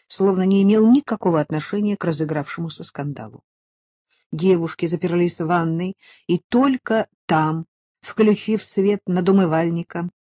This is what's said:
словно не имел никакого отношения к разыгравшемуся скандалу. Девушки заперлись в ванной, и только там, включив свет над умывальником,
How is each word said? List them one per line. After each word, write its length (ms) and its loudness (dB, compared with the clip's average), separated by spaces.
словно 360 0
не 180 4
имел 300 4
никакого 500 2
отношения 560 -4
к 80 -8
разыгравшемуся 800 -6
скандалу. 600 -12
Девушки 540 0
заперлись 540 -2
в 80 -4
ванной, 480 -2
и 100 2
только 680 0
там, 400 0
включив 640 0
свет 440 -2
над 200 0
умывальником, 840 0